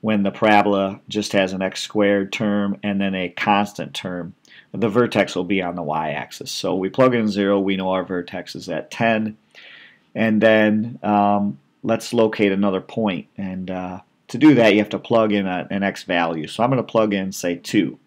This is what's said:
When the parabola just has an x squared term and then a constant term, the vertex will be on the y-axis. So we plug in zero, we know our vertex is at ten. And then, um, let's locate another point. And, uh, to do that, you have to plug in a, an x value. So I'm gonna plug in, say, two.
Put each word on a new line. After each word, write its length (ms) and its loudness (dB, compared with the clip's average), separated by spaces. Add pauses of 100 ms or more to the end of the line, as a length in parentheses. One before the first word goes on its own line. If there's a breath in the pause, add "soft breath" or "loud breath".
When 220 0
the 80 -2
parabola 760 2
just 240 -4
has 180 2
an 100 -6
x 200 -4
squared 500 0
term 520 -2
and 180 -2
then 140 -2
a 140 -4
constant 640 -2
term, 400 -10 (380 loud breath)
the 160 -2
vertex 480 2
will 80 -2
be 180 -2
on 140 -6
the 80 -8
y-axis. 680 -6
So 240 -4
we 140 -2
plug 260 2
in 120 0
zero, 320 2
we 160 0
know 160 -4
our 120 0
vertex 520 -8
is 140 -12
at 220 -8
ten. 460 -2 (760 loud breath)
And 260 2
then, 640 4
um, 560 0 (240)
let's 300 -4
locate 380 4
another 300 0
point. 460 -4 (100)
And, 320 -8
uh, 300 -8 (300)
to 80 -8
do 180 8
that, 180 8
you 60 6
have 100 0
to 100 -4
plug 340 2
in 140 0
a, 240 -4
an 120 -2
x 200 -4
value. 440 -2
So 160 -4
I'm 60 2
gonna 140 0
plug 300 0
in, 180 -4
say, 240 -4
two. 520 0